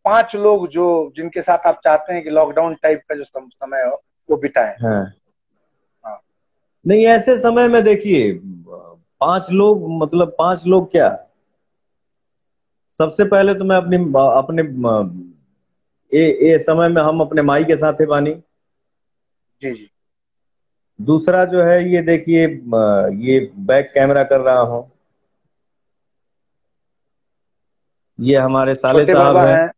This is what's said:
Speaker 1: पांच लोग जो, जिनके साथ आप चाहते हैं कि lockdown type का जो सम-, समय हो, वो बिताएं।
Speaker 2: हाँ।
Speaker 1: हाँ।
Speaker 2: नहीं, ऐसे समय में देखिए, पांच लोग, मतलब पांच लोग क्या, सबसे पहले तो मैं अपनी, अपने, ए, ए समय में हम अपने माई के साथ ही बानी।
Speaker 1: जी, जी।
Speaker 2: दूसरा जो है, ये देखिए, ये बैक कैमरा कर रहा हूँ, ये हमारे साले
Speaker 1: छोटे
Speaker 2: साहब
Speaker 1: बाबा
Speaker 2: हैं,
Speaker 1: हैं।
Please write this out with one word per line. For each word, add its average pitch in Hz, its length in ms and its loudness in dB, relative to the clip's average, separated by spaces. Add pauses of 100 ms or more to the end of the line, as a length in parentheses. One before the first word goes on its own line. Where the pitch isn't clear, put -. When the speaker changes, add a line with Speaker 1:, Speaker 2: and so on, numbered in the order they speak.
Speaker 1:
पांच 220 320 0
लोग 202 320 0
जो, 165 480 -2
जिनके 165 260 -10
साथ 180 160 0
आप 165 260 0
चाहते 156 280 0
हैं 165 120 -8
कि 156 60 -12
lockdown 156 440 0
type 156 340 -2
का 151 60 -8
जो 143 100 -12
सम-, 131 260 -18
समय 135 280 -12
हो, 127 240 -6 (280)
वो 151 60 2
बिताएं। 123 460 -2
Speaker 2:
हाँ। 101 300 -4 (920)
Speaker 1:
हाँ। 107 160 -16 (680)
Speaker 2:
नहीं, 214 200 2
ऐसे 233 320 2
समय 240 300 2
में 233 160 2
देखिए, 180 560 0 (800)
पांच 175 300 -2
लोग, 180 520 0
मतलब 170 260 -2 (100)
पांच 175 280 -2
लोग 185 260 2
क्या, 147 340 0 (1700)
सबसे 160 260 0
पहले 196 300 2
तो 190 100 -6
मैं 190 120 0
अपनी, 180 200 0 (200)
अपने, 139 460 0 (1600)
ए, 160 240 2
ए 160 160 4
समय 165 300 0
में 165 140 0
हम 160 180 -2
अपने 151 220 -2
माई 143 220 0
के 160 120 2
साथ 147 180 -2
ही 156 120 0
बानी। 147 260 -2 (1300)
Speaker 1:
जी, 131 120 -8
जी। 107 160 -20 (1080)
Speaker 2:
दूसरा 160 440 0
जो 180 180 0
है, 175 260 2
ये 175 140 0
देखिए, 165 440 0 (760)
ये 131 340 0
बैक 131 360 -2
कैमरा 139 300 2
कर 139 160 0
रहा 127 200 2
हूँ, 120 300 -4 (3250)
ये 131 160 2
हमारे 131 380 0
साले 135 260 2
Speaker 1:
छोटे 143 120 2
Speaker 2:
साहब 139 120 4
Speaker 1:
बाबा 139 240 4
Speaker 2:
हैं, 147 140 2
Speaker 1:
हैं। 165 140 -4